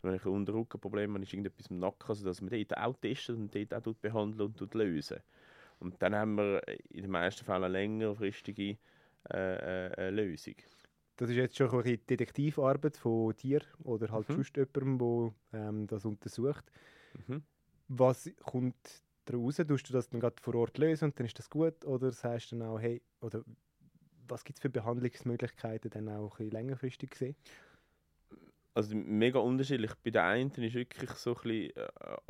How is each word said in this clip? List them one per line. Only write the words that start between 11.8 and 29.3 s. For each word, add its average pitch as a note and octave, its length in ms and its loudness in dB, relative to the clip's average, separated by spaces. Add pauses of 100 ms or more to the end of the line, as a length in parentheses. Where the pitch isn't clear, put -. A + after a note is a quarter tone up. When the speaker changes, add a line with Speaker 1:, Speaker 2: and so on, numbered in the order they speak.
Speaker 2:
bisschen A#2+ 240 0
Detektivarbeit C#3+ 920 2
von A2+ 400 2
dir C#3 240 2 (220)
oder A2 280 -2
halt A2 180 -2
Speaker 1:
Mhm. C#3+ 60 0
Speaker 2:
sonst C#3 220 -2
jemandem, C3+ 440 2
wo, A#2+ 340 2 (180)
ähm, G#2+ 360 -2
das G#2 160 -4
untersucht. A2+ 600 -2 (600)
Speaker 1:
Mhm. C#3+ 160 -6 (460)
Speaker 2:
Was B2+ 420 4 (140)
kommt B2+ 320 -2 (480)
daraus? A#2+ 320 -2
Tust D3 320 2
du B2+ 40 -6
das B2+ 160 2
dann A#2 120 -2
gerade A#2 200 0
vor A#2+ 140 -4
Ort A#2 240 2
lösen D#3 280 4
und C#3+ 120 0
dann A#2+ 80 0
ist - 120 -8
das - 120 -16
gut? D#3+ 340 2
Oder C3 280 0
sagst A#2+ 400 -4
du A#2+ 40 -6
dann A2+ 120 -4
auch, A2 100 -2
hey, A#2+ 240 -2 (180)
oder A2+ 220 -6 (840)
was A#2+ 160 -8
gibt's - 180 -14
für C#3 80 0
Behandlungsmöglichkeiten A#2+ 1200 -4
dann G#2+ 180 -6
auch G#2 260 -6
ein - 20 -20
bisschen G#2+ 160 -6
längerfristig B2+ 580 -6
gesehen? C3+ 240 -6 (1400)
Speaker 1:
Also G#2+ 220 2
mega A2 440 4